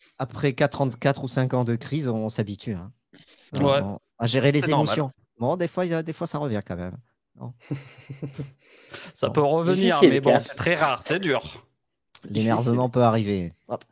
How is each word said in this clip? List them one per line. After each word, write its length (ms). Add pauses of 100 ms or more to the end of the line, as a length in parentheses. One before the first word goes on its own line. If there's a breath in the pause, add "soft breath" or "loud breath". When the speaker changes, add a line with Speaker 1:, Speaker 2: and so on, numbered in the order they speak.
(180)
Speaker 1:
Après 360
quatre 260
ans 60
de, 100
quatre 280
ou 40
cinq 260
ans 100
de 120
crise, 320
on 200
s'habitue, 440
hein. 180 (600 soft breath)
Speaker 2:
Ouais. 280
Speaker 1:
Euh, 20 (360)
à 80
gérer 240
les 100
Speaker 2:
C'est 100
normal. 160 (120)
Speaker 1:
émotions. 120 (280)
Bon, 180
des 120
fois, 180
il 60
y 20
a, 80
des 100
fois, 140
ça 120
revient 280
quand 100
même. 200 (420)
Non. 140 (180)
<laughs> 40 (1400 loud breath)
Speaker 2:
Ça 140
Speaker 1:
Bon. 60
Speaker 2:
peut 80
revenir, 540
Speaker 3:
Difficile, 140
Speaker 2:
mais 100
bon, 100
Speaker 3:
quand 60
même. 100
Speaker 2:
c'est 80
très 200
rare, 300
c'est 140
dur. 480 (640)
Speaker 1:
L'énervement 560
Speaker 3:
Difficile. 80
Speaker 1:
peut 100
arriver. 500 (160)
Hop, 240